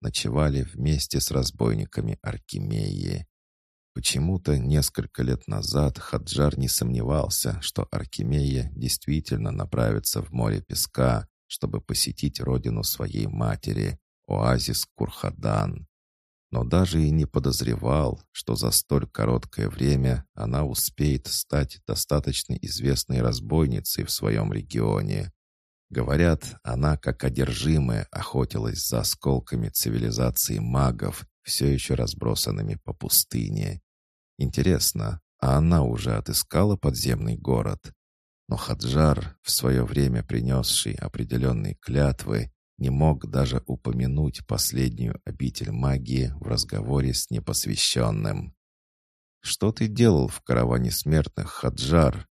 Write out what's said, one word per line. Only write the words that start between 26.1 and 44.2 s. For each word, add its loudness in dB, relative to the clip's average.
она 2
как -4
одержимая 0
охотилась -4
за 0
осколками -2
цивилизации 0
магов, 0
всё -2
ещё 2
разбросанными -2
по -10
пустыне. -2
Интересно, 0
а 4
она 6
уже 0
отыскала 2
подземный 0
город? -2
Но -2
Хаджар, 2
в -6
своё 2
время 2
принёсший 0
определённые -2
клятвы, 0
не 0
мог 2
даже 0
упомянуть -2